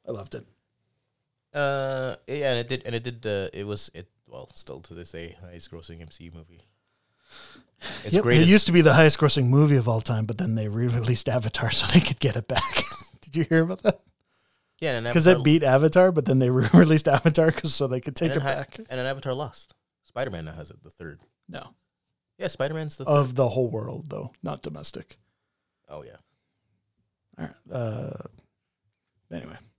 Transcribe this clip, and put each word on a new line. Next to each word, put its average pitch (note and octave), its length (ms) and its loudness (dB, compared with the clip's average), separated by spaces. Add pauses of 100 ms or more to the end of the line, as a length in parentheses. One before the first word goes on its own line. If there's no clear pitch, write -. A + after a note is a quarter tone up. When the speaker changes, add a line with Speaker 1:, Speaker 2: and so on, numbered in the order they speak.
Speaker 1:
I C3 60 -10
loved G2+ 220 -14
it. B2 120 -14 (1040)
Speaker 2:
Uh, C3+ 640 -4 (100)
yeah, C#3 260 -4
and A#2+ 80 0
it A#2+ 80 -8
did, B2+ 180 -6
and A#2 80 -6
it A2+ 80 -6
did, A#2 240 -12
uh, G2+ 260 -4
it G2+ 140 -10
was, G#2 260 -10
it, F2+ 160 -18 (180)
well, B1+ 280 -18
still - 260 -16
to - 140 -20
this F2 160 -18
day, E2 300 -16
highest F2 300 -18
grossing E2 300 -18
M E2 100 -20
C - 140 -20
U E2 80 -18
movie. E2 280 -20 (1400)
It's - 100 -2
Speaker 1:
Yep, G3+ 80 4
Speaker 2:
great C3+ 160 4
Speaker 1:
it D#3+ 60 8
Speaker 2:
as E3+ 60 6
Speaker 1:
used G3+ 160 6
to F3 60 0
be E3+ 100 8
the D3+ 120 6
highest D#3 240 6
grossing C#3 300 2
movie C#3+ 280 4
of A#2 120 0
all A2+ 120 0
time, A2 260 -4
but G#2 120 -6
then C#3+ 160 -2
they G#2+ 140 -4
re-released A#2 600 -2
Avatar A2+ 420 -2
<laughs> - 20 -2
so - 160 0
they - 120 6
could - 200 -6
get - 160 0
it A#2 100 -6
back. - 380 -4 (160)
<laughs> - 200 -20
Did C#3+ 160 -20
you E3 80 0
hear E3 180 2
about F3+ 200 -4
that? G#3+ 180 0 (800)
Speaker 2:
Yeah, C#3+ 160 -2
and A2+ 120 -4
Speaker 1:
'Cause D#3 180 4
it F3+ 60 10
Speaker 2:
Avatar D3 120 2
Speaker 1:
beat D3+ 200 4
Avatar, D#3 480 4
but D#3 120 -2
then C3 140 2
they B2+ 120 2
<laughs> - 0 -
re-released D#3 580 6
Avatar D#3+ 420 4
'cause, - 240 -4
so C#3 140 -2
they B2+ 120 -4
could C3+ 160 -10
take E3 160 -2
Speaker 2:
and C#3 80 -2
Speaker 1:
it C3+ 40 -8
Speaker 2:
then C3+ 100 -2
ha-, C#3 60 -6
Speaker 1:
back. - 180 -14
Speaker 2:
and A3+ 100 -18
then B2+ 180 -6
Avatar C#3 280 -6
lost. C3+ 400 -12 (300)
Spider-Man G2 420 -8
now D#2 60 -14
has D#2 180 -16
it, - 140 -20
the D2+ 60 -20
third. D#2+ 300 -18 (280)
Speaker 1:
No. - 260 -16 (640)
Speaker 2:
Yeah, G3 100 -10
Spider-Man's D#3 480 -8
the C#3 80 -14
Speaker 1:
Of C#3+ 240 2
Speaker 2:
third. B2 80 -8
Speaker 1:
the C3 120 2
whole B2 200 -2
world, - 400 -10
though, - 240 -12 (100)
not - 200 -10
domestic. - 560 -14 (680)
Speaker 2:
Oh, D2+ 160 -16
yeah. A#1 120 -20 (1200)
Speaker 1:
All - 80 -12
right. - 300 -18
Uh, A#2 360 -8 (1200)
anyway. D2 240 -16 (220)